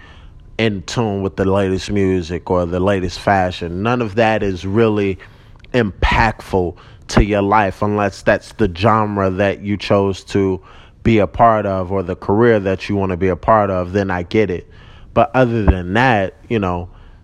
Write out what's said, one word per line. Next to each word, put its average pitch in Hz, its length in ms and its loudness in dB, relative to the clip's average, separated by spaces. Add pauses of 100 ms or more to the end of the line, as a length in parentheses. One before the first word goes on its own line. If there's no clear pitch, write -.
(580)
in 107 260 -2
tune 104 380 -4
with 95 140 -4
the 98 100 0
latest 95 460 0
music 92 580 -2
or 90 160 0
the 87 140 -4
latest 92 400 -2
fashion. 92 640 -2
None 123 180 -2
of 101 140 -6
that 110 260 2
is 95 240 -4
really 104 540 0 (540)
impactful 104 1040 0 (320)
to - 140 4
your 101 180 0
life 98 400 2
unless 104 420 -2
that's - 300 0
the 101 200 0
genre 104 560 0
that 95 320 -2
you 101 160 -4
chose 98 460 0
to 95 380 -2 (420)
be 110 160 4
a 95 80 2
part 110 380 2
of 95 260 -4
or 98 100 -2
the 87 140 -6
career 110 440 2
that 95 300 -2
you 101 60 -2
wanna 95 220 -2
be 95 100 0
a 90 80 0
part 104 340 2
of, 90 220 -4
then 98 180 0
I 90 140 -4
get 104 260 0
it. 85 180 -8 (460)
But 117 220 2
other 117 280 2
than 92 300 0
that, 110 400 2 (160)
you 117 80 0
know, 90 320 -4 (340)